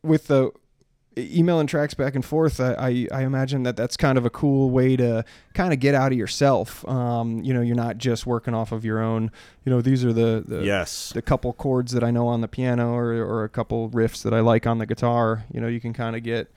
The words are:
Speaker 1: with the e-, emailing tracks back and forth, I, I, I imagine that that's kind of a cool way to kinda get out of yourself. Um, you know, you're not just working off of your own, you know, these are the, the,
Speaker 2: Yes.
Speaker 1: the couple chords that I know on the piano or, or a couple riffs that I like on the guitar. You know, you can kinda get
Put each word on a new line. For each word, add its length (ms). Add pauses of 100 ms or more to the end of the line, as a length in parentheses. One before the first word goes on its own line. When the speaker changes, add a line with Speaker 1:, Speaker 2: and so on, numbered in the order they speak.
Speaker 1:
with 260
the 240 (640)
e-, 240
emailing 260
tracks 280
back 200
and 100
forth, 360
I, 140
I, 380
I 100
imagine 420
that 120
that's 200
kind 200
of 80
a 60
cool 400
way 260
to 280 (300)
kinda 220
get 180
out 180
of 60
yourself. 680
Um, 540
you 100
know, 80
you're 160
not 220
just 280
working 280
off 180
of 120
your 160
own, 300 (340)
you 60
know, 100
these 240
are 80
the, 340
the, 160
Speaker 2:
Yes. 500
Speaker 1:
the 100
couple 300
chords 400
that 120
I 60
know 180
on 120
the 80
piano 460
or, 200
or 300
a 40
couple 420
riffs 320
that 100
I 80
like 260
on 120
the 80
guitar. 680
You 80
know, 80
you 120
can 120
kinda 280
get 360